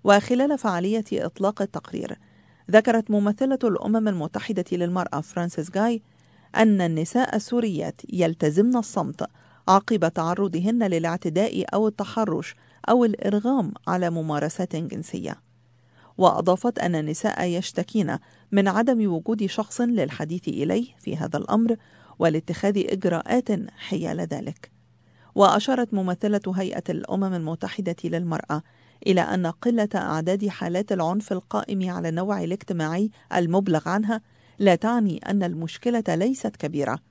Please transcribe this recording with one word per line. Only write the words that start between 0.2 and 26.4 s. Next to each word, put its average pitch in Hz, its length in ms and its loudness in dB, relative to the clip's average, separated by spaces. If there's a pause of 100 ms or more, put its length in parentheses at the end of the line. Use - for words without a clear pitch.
فعالية 208 560 -2
إطلاق 196 480 -2
التقرير، - 560 -8 (540)
ذكرت 220 400 6
ممثلة 208 520 2
الأمم 214 440 0
المتحدة 180 640 -2
للمرأة 175 500 -2
فرانسيس 175 560 -6
غاي 226 240 0 (540)
أن 208 260 6
النساء 165 540 0
السوريات 220 640 -4 (120)
يلتزمن 170 600 2
الصمت 180 520 -4 (400)
عقب 190 460 4
تعرضهن 180 680 0
للاعتداء 175 920 0
أو 214 140 2
التحرش 208 680 -2 (340)
أو 240 160 6
الإرغام 208 680 0 (140)
على 180 220 0
ممارسات 156 680 -2
جنسية. - 680 -8 (760)
وأضافت 185 640 2
أن 175 160 0
النساء 156 480 -2
يشتكين 185 720 -2 (340)
من 196 160 4
عدم 220 460 2
وجود 214 320 -2
شخص - 360 -4
للحديث 175 680 -2
إليه 170 400 -2 (120)
في - 180 -6
هذا 156 200 -4
الأمر 226 380 2 (440)
ولاتخاذ 170 680 0
إجراءات 190 600 0 (200)
حيال 165 500 -6
ذلك. - 520 -8 (640)
وأشارت 220 580 4
ممثلة 190 600 -2